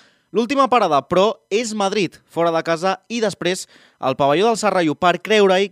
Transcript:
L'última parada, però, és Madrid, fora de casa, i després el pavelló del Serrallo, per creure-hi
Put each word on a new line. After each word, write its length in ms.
L'última 320
parada, 400
però, 300
és 240
Madrid, 460
fora 240
de 160
casa, 300
i 160
després 460
el 160
pavelló 300
del 100
Serrallo, 400
per 240
creure-hi 480